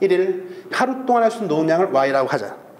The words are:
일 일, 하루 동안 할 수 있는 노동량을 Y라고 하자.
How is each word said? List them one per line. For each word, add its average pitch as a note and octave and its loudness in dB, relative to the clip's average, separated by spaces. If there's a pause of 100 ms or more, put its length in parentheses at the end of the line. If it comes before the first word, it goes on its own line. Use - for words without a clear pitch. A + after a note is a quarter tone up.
일 F#3+ 4
일, F#3 -2
하루 B3+ -2
동안 A#3+ 2
할 A3 2
수 A#3 -8
있는 G#3 -4
노동량을 D#3+ 0
Y라고 C3+ 2
하자. C3 -4 (240)